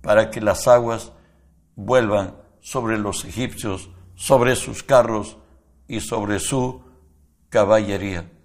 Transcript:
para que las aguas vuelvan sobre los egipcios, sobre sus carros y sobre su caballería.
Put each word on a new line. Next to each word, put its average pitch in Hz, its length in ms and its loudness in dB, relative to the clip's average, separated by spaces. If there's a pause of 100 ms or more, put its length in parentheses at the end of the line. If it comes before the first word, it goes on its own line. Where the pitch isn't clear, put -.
para 110 260 4
que 107 140 -8
las 101 260 0
aguas 117 440 2 (640)
vuelvan 104 600 0 (240)
sobre 113 380 -4
los 101 260 -6
egipcios, 107 640 -8 (260)
sobre 120 400 2
sus - 280 -8
carros 113 560 2 (500)
y 110 120 -6
sobre 104 400 -4
su 127 420 -4 (680)
caballería. 98 800 0 (140)